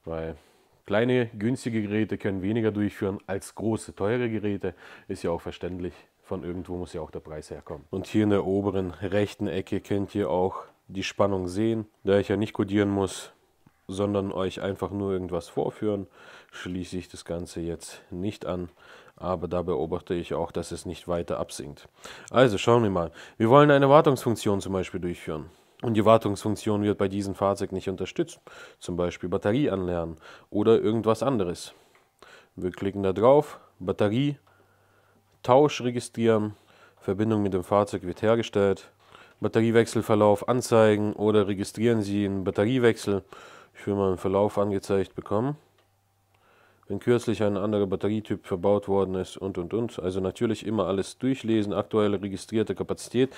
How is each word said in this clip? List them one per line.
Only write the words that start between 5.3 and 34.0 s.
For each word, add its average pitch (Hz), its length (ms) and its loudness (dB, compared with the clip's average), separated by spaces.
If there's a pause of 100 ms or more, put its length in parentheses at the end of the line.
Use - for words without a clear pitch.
auch 85 100 -4
verständlich, 87 520 -8 (320)
von 92 180 -8
irgendwo 87 320 -8
muss 90 160 -8
ja 87 80 -8
auch 78 120 -10
der 80 100 -12
Preis 76 280 -14
herkommen. 76 420 -14
Und 95 160 -6
hier 107 180 2
in 104 60 4
der 98 140 2
oberen 95 460 -2
rechten 101 560 -4
Ecke 95 320 -4
könnt 101 360 -4
ihr 101 140 -2
auch 90 340 -2 (260)
die 92 140 -6
Spannung 95 440 0
sehen. 110 380 -2 (180)
Da 98 160 4
ich 98 80 0
ja 101 80 0
nicht 104 160 -2
kodieren 101 380 2
muss, 98 420 -2 (560)
sondern 98 440 -2
euch 92 300 -4
einfach 95 300 -4
nur 98 200 -4
irgendwas 90 380 -4
vorführen, 104 580 -4 (460)
schließe 90 440 -8
ich 85 120 -12
das - 160 -18
Ganze 85 360 -8
jetzt 82 480 -10
nicht 92 360 -8
an, 90 240 -6 (460)
aber 87 320 -4
da 90 140 -2
beobachte 85 520 -4
ich 85 200 -6
auch, 80 180 -4
dass 85 200 -8
es 82 140 -12
nicht 87 220 -12
weiter 87 320 -4
absinkt. - 500 -12 (400)
Also 117 280 4
schauen 117 260 4
wir 104 60 4
mal. 85 220 -2 (260)
Wir 113 120 2
wollen 147 220 10
eine 139 180 6
Wartungsfunktion 123 720 4
zum 95 120 -6
Beispiel 92 260 -4
durchführen. 85 500 -6 (320)
Und 117 140 0
die 104 100 4
Wartungsfunktion 104 760 2
wird 104 160 2
bei 101 100 2
diesem 98 260 -4
Fahrzeug 98 380 0
nicht 95 160 -6
unterstützt. 95 500 -6 (400)
Zum 90 160 -8
Beispiel 87 340 -4
Batterie 107 400 0
anlernen 87 480 -4 (320)
oder 104 300 4
irgendwas 110 440 0
anderes. 98 500 -2 (840)
Wir 90 160 -4
klicken 98 320 -6
da 95 80 2
drauf, 127 480 4 (200)
Batterie, 110 580 0 (1080)